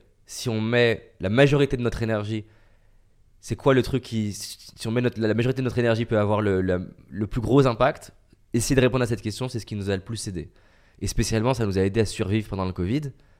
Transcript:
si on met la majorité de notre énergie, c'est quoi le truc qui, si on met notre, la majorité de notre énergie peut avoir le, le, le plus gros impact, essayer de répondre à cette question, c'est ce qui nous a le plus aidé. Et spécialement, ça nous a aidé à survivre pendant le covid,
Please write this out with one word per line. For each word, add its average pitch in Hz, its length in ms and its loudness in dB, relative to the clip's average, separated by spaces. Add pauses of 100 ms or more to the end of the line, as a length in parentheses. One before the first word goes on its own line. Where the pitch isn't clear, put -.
(260)
si - 220 -10
on 110 120 -2
met 117 580 2
la 92 100 -4
majorité 139 480 4
de 123 60 -4
notre 117 220 -2
énergie, 107 400 -2 (1000)
c'est 113 120 -6
quoi 135 180 4
le 123 80 6
truc 120 220 -4
qui, 107 280 -2
si - 540 -14
on 113 60 -2
met 120 80 0
notre, 117 200 -2
la 110 140 2
majorité 123 280 0
de - 20 -2
notre 110 140 -2
énergie 117 260 2
peut 110 160 2
avoir 104 200 2
le, 98 200 2
le, 92 340 -2 (160)
le 101 160 -6
plus - 140 -4
gros 131 260 4
impact, 127 460 0 (400)
essayer 120 240 0
de 131 40 6
répondre 127 220 4
à 117 60 0
cette 110 120 -4
question, 120 280 -6
c'est 120 100 -8
ce - 80 -10
qui - 80 -10
nous 101 160 -4
a 98 60 0
le 92 60 -6
plus 110 260 -10
aidé. 87 240 -10 (480)
Et 104 80 -4
spécialement, 113 440 2
ça 117 140 -2
nous 95 100 0
a 95 60 4
aidé 98 160 0
à 110 60 4
survivre 104 440 -2
pendant 95 160 -4
le 92 80 -2
covid, 127 380 -4 (300)